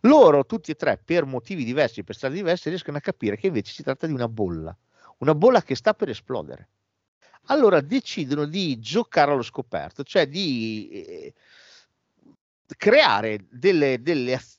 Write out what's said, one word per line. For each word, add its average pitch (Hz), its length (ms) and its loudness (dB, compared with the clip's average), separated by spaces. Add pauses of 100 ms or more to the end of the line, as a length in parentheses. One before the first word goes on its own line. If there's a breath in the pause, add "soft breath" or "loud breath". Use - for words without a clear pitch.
Loro, 208 460 8
tutti 196 240 -8
e 147 40 -6
tre, 120 220 -2
per 165 280 -2
motivi 131 380 -8
diversi, 120 400 -2
per 98 120 -12
strade 135 180 -6
diverse, 180 360 -4
riescono 160 280 -8
a 143 40 -8
capire 107 360 -4
che - 100 -10
invece 131 240 -4
si - 120 -16
tratta 135 240 -6
di 156 60 -4
una 123 140 -4
bolla, 87 480 -6 (440 soft breath)
una 151 160 2
bolla 214 260 6
che 131 140 -6
sta 208 180 0
per - 160 -6
esplodere. 90 600 -10 (760 soft breath)
Allora 220 360 4
decidono 147 640 -4
di 156 340 -4
giocare 143 520 0
allo 131 120 0
scoperto, - 580 -10
cioè 151 260 0
di, 120 640 -6
eh, 87 440 -16 (1400 soft breath)
creare 113 760 2
delle, 135 500 0
delle 127 320 -2
az-, - 260 -10